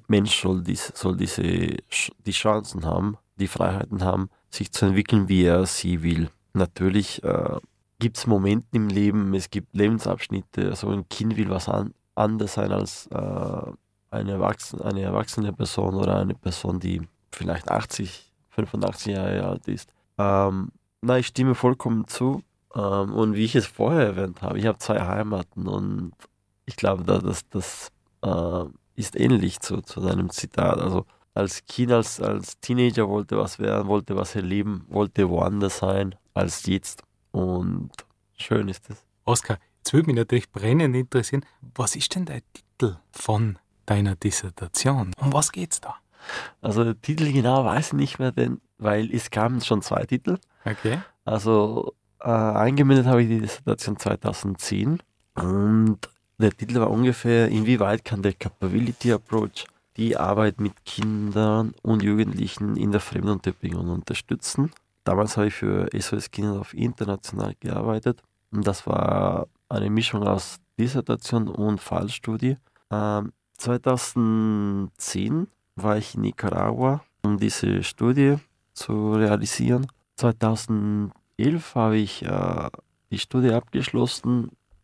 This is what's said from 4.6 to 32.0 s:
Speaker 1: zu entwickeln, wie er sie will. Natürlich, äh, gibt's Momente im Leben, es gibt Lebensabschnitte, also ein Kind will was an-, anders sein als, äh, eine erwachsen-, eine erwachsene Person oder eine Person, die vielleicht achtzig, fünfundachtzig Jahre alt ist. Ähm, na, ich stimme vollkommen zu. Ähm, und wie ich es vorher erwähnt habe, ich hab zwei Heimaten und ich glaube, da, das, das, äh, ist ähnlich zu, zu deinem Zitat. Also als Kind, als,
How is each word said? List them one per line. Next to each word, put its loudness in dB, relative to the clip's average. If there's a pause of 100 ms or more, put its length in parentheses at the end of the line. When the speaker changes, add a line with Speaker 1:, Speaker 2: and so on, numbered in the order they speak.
Speaker 1:
zu 0
entwickeln, 4
wie 6
er 6
sie -2
will. 0 (240)
Natürlich, 0
äh, -2 (420)
gibt's -2
Momente 4
im 2
Leben, 2
es -2
gibt -8
Lebensabschnitte, 0
also -4
ein -2
Kind -2
will 0
was -4
an-, -2 (200)
anders 0
sein 0
als, -4
äh, -6 (400)
eine -4
erwachsen-, -4
eine -4
erwachsene -2
Person -2
oder 2
eine -2
Person, -6
die -4 (300)
vielleicht -6
achtzig, -6 (180)
fünfundachtzig -4
Jahre -2
alt -8
ist. -8 (260)
Ähm, 2 (300)
na, 2
ich -2
stimme 2
vollkommen 0
zu. -2 (320)
Ähm, -2
und 2
wie 2
ich 2
es 4
vorher 4
erwähnt -2
habe, -4
ich 0
hab 0
zwei 0
Heimaten -4
und -4 (520)
ich -12
glaube, 2
da, 4
das, -2
das, -8 (300)
äh, -2 (320)
ist -6
ähnlich 2
zu, -6
zu -12
deinem 0
Zitat. -2
Also -2 (280)
als -4
Kind, -2
als, 2